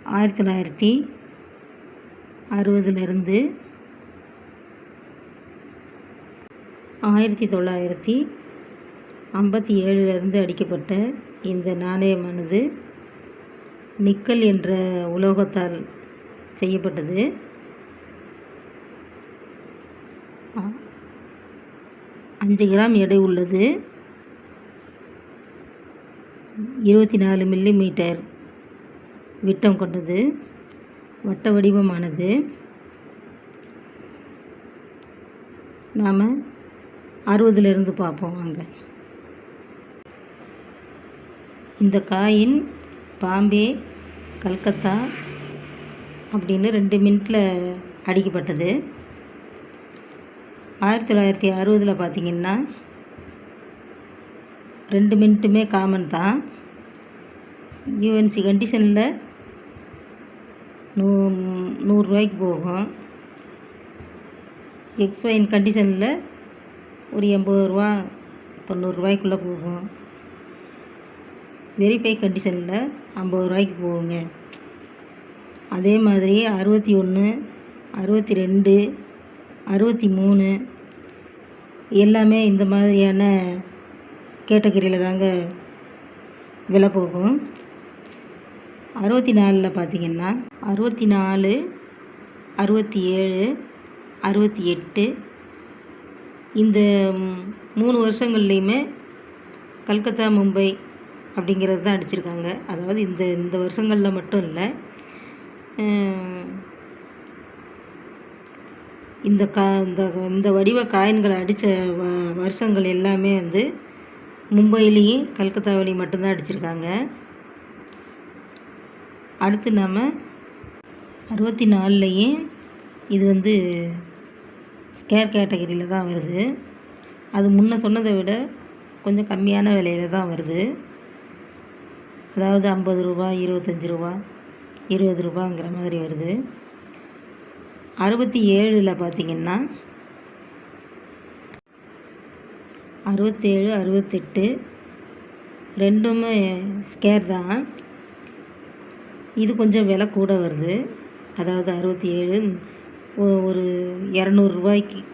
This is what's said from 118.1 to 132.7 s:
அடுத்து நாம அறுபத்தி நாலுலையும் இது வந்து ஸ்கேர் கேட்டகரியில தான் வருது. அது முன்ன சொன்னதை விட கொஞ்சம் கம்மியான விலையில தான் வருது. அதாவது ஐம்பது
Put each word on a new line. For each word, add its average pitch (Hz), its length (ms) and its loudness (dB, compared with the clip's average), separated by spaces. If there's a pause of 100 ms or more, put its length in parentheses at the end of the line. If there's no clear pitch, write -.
அடுத்து 208 340 0
நாம 202 380 0 (1200)
அறுபத்தி 226 360 0
நாலுலையும் 202 800 2 (640)
இது 196 180 2
வந்து 190 580 2 (1080)
ஸ்கேர் 214 360 0
கேட்டகரியில 180 600 -2
தான் 185 180 -2
வருது. 175 520 -4 (720)
அது 202 180 2
முன்ன 214 280 6
சொன்னதை 220 340 0
விட 202 360 -2 (540)
கொஞ்சம் 208 240 0
கம்மியான 202 480 2
விலையில 175 340 0
தான் 185 200 -2
வருது. 165 640 -6 (1500)
அதாவது 196 320 2
ஐம்பது 185 340 0